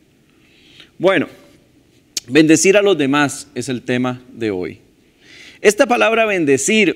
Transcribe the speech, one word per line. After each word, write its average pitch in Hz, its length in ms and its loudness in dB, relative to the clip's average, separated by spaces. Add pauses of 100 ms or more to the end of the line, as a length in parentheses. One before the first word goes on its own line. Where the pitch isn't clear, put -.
(960)
Bueno, 170 300 0 (1000)
bendecir 156 480 4
a 202 60 4
los 196 160 2
demás 143 560 -2
es 123 160 -10
el 120 140 -8
tema 123 360 -4 (140)
de 113 160 -4
hoy. 92 300 -8 (840)
Esta 214 260 2
palabra 226 380 0
bendecir 180 720 0